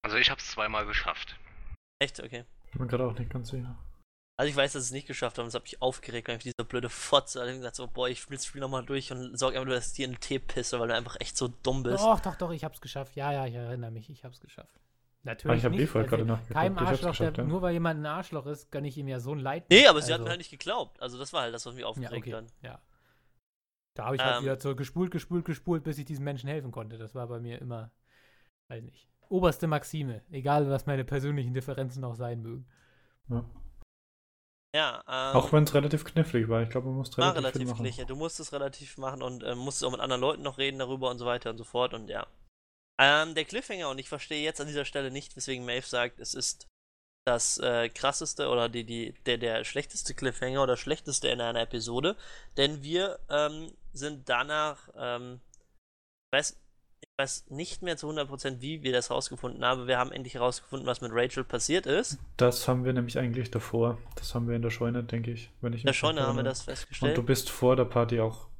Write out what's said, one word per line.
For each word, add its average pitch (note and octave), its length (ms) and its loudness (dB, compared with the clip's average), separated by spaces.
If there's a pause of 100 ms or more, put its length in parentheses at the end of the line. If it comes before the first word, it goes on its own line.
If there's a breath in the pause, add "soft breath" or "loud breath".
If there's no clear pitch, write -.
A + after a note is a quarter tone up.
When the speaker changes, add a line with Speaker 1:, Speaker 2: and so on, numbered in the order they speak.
Speaker 1:
Also, G#2+ 140 2
ich B2+ 120 6
hab's - 220 -6
zweimal G#2+ 340 -2
geschafft. - 500 -4 (640)
Speaker 2:
Echt? - 220 -4
Okay. B2 220 -12 (220)
Speaker 3:
Ich - 40 -18
bin B2+ 120 -6
mir B2+ 40 -2
gerade B2 180 0
auch A2+ 140 -4
nicht A#2+ 100 -6
ganz A#2+ 200 -6
sicher. B2 280 -8 (640)
Speaker 2:
Also, C#3 100 2
ich C#3+ 80 6
weiß, C#3 180 10
dass C3 100 -2
ich A#2 60 -2
es - 20 -6
nicht C3+ 160 -6
geschafft B2+ 300 -2
habe, A#2+ 40 -2
und A#2 60 -4
das A2+ 80 -8
hat - 80 -4
mich - 180 -6
aufgeregt, A#2+ 460 0
weil A#2 80 -2
ich A2+ 80 -12
diese A#2+ 200 -4
blöde A#2+ 240 -2
Fotze, - 520 2
also B2 100 -4
ich C3 60 -8
hab C3 40 -10
gesagt A#2+ 140 -8
so, B2+ 140 -8
„Boah, B2+ 200 -2
ich B2 120 -4
spiel C#3 160 -12
das - 100 -8
Spiel C#3 140 -10
nochmal C3 240 -4
durch C3+ 260 -4
und B2+ 260 -8
sorg C3 200 2
einfach C3 100 -2
nur, C3 80 2
dass A#2 140 0
ich - 60 -4
dir C3+ 120 -2
in B2+ 60 -6
den A#2 80 -10
Tee C3+ 180 -2
pisse“, - 400 -2
weil A#2 80 2
du A#2 80 2
einfach A#2+ 240 -2
echt - 180 -6
so B2+ 120 0
dumm C3 340 0
bist. G3 220 2
Speaker 4:
Doch, A3 160 8
doch, F3+ 160 -4
doch, E3+ 160 -2
ich D#3+ 100 -6
hab's D#3 180 -8
geschafft. C3+ 360 -10
Ja, C#3+ 160 -2
ja, C3+ 140 -2
ich A#2 80 -6
erinnere A#2+ 360 -6
mich, A2+ 180 -12
ich C#3+ 160 -20
hab's B2 160 -18
geschafft. - 380 -20 (460)
Natürlich A#2+ 300 2
Speaker 3:
Ah, A#2 40 6
ich A#2 60 2
hab B2 80 6
eh C3 40 2
Speaker 4:
nicht, C#3+ 140 4
Speaker 3:
vorher A#2 200 4
Speaker 4:
weil A2+ 80 4
Speaker 3:
gerade A2+ 60 2
Speaker 4:
sie A2+ 60 2
Speaker 3:
nachgeguckt. - 240 -2
Speaker 4:
keinem F3+ 200 4
Speaker 3:
Ich F3+ 60 -2
hab's F3+ 100 4
Speaker 4:
Arschloch, F3 200 2
Speaker 3:
geschafft, D#3+ 260 0
Speaker 4:
der, B2 80 0
Speaker 3:
ja. B2+ 40 0
Speaker 4:
nur F3+ 140 0
weil F3+ 120 2
jemand E3 260 2
ein D3+ 60 -4
Arschloch D3+ 400 -6
ist, D3 260 -10
gönn C#3+ 120 -4
ich C3+ 120 -6
ihm C#3 100 -6
ja B2+ 140 -4
so C3 120 -6
ein D3+ 60 -4
Leid C#3 320 -4
Speaker 2:
Nee, F3+ 60 12
Speaker 4:
nicht. C4+ 120 12
Speaker 2:
aber D3+ 140 8
sie - 40 -4
hat D#3+ 80 2
Speaker 4:
Also A#2 100 -2
Speaker 2:
mir A2+ 60 -4
halt A#2 80 -2
nicht - 120 -14
geglaubt. E3+ 500 -6
Also, B2 160 -6
das C3+ 160 -10
war D#3 100 0
halt A#2 120 -4
das, A#2 100 -10
was B2 100 -10
mich B2+ 80 -10
Speaker 4:
Ja, A2+ 60 -4
Speaker 2:
aufgeregt A#2+ 380 -6
Speaker 4:
okay, A#2 80 -8
Speaker 2:
hat. A2+ 120 -10 (160)
Speaker 4:
ja. B2 200 -14 (1120)
Da A2 120 -8
hab C3+ 80 0
ich C3 60 -2
halt B2 180 4
Speaker 2:
Ähm. B2 40 -2
Speaker 4:
wieder C3+ 160 0
so C#3 160 -2
gespult, E3+ 380 -2
gespult, E3+ 320 -2
gespult, E3 400 -2
bis D3+ 140 -4
ich C3+ 80 -8
diesem C#3+ 180 -6
Menschen C#3 240 -4
helfen C#3 240 -4
konnte. A2+ 260 -10
Das A2 160 -12
war B2 140 -6
bei A#2+ 100 -8
mir A#2 220 -8
immer, A#2 320 -8 (760 soft breath)
weiß A2+ 140 -12
nicht, - 260 -20 (200)
oberste F3 400 4
Maxime. C#3+ 540 -2 (100)
Egal, C#3+ 360 4
was C3+ 180 0
meine C3+ 180 0
persönlichen C3+ 500 0
Differenzen C3 480 -4
auch A#2 140 -6
sein A#2 260 -6
mögen. B2 240 -10 (600 soft breath)
Speaker 3:
Ja. A#2+ 160 0 (1300)
Speaker 2:
Ja, C#3+ 320 0
ähm, C3 300 0
Speaker 3:
Auch - 160 4
wenn's D3+ 220 6
relativ D3 300 4
knifflig B2 440 2
war. A2+ 140 2
Ich A#2 80 -2
glaub, C3 140 -2
man C3 100 -2
muss C3 220 -4
Speaker 2:
war F3 160 6
Speaker 3:
relativ C3 200 0
viel C3 80 -2
Speaker 2:
relativ B2 80 -2
Speaker 3:
machen. A#2 160 -4
Speaker 2:
knifflig. B2+ 240 -6
Du C3 80 -6
musstest D#3+ 360 -6
relativ C#3 460 -6
machen C3 240 -6
und, B2+ 220 -6
ähm, B2 140 -2
musstest C#3 260 -2
auch B2+ 80 2
mit - 80 -6
anderen B2+ 220 2
Leuten D3 200 2
noch C#3 160 -6
reden C3+ 220 -2
darüber C3 300 0
und B2 80 -6
so A#2+ 80 -4
weiter A#2+ 240 0
und A2+ 80 -8
so A#2 60 -12
fort B2 300 0
und A2 140 -10
ja. - 180 -6 (720)
Ähm, D3+ 340 8
der D3+ 100 0
Cliffhanger, F#3+ 440 -4
und C3 100 -4
ich C3 100 -10
verstehe D3 360 -4
jetzt D#3 160 -2
an D3 80 -2
dieser D3 160 -2
Stelle C3+ 260 -4
nicht, C#3 240 -10
weswegen B2+ 300 -6
Maeve B2 220 -2
sagt, B2 340 0
es - 140 -8
ist - 340 -4 (580)
das, A#2+ 320 2
äh, A#2 300 2
krasseste C#3 600 -2
oder A#2+ 200 4
die, A#2 160 -4
die, A2+ 280 -6 (120)
der, A#2+ 140 2
der A#2 260 0
schlechteste - 500 -4
Cliffhanger C3 480 0
oder B2 140 4
schlechteste C#3 520 -2
in B2 120 2
einer A#2 220 0
Episode, B2 540 -2 (420 loud breath)
denn C#3+ 240 2
wir, F3 360 -2 (100)
ähm, D3+ 440 -2 (200)
sind C#3 360 -8
danach, D3 680 0
ähm, B2 460 -6 (920)
weiß, - 280 0 (400)
ich - 80 -20 (100)
weiß - 320 -4
nicht D#3 320 -8
mehr F3 140 -2
zu D3+ 100 -8
hundert D3+ 220 -4
Prozent, C3+ 340 -6
wie D3+ 200 -6
wir C3 100 2
das B2 180 2
rausgefunden B2 540 -4
haben, B2+ 160 4
aber B2 80 -4
wir B2 100 4
haben B2+ 140 0
endlich C3 220 -8
herausgefunden, B2+ 520 0
was B2 140 0
mit A#2+ 120 -4
Rachel B2 320 2
passiert D3 420 2
ist. E3+ 320 2 (180)
Speaker 3:
Das B2 320 6
haben B2+ 160 4
wir B2+ 80 2
nämlich B2 260 0
eigentlich A#2+ 320 0
davor. A#2 480 2 (180)
Das - 180 -6
haben A#2 140 0
wir A#2 60 0
in A#2 80 0
der A#2 80 0
Scheune, A#2+ 320 0
denke A#2 300 -2
ich, A2+ 180 -10 (100)
wenn A#2+ 120 -2
ich A#2 80 -4
Speaker 2:
In C3 60 0
der C3+ 40 8
Speaker 3:
mich C3 80 2
Speaker 2:
Scheune D3+ 220 2
Speaker 3:
recht C3+ 80 4
Speaker 2:
haben C3+ 80 0
wir C3+ 40 0
Speaker 3:
erinnere. C3 120 2
Speaker 2:
das - 100 -6
festgestellt. C3+ 560 0
Speaker 3:
Und A#2 60 0
du - 20 0
bist C3 240 2
vor B2+ 240 6
der B2+ 120 6
Party A#2 340 2
auch A2+ 280 0 (120)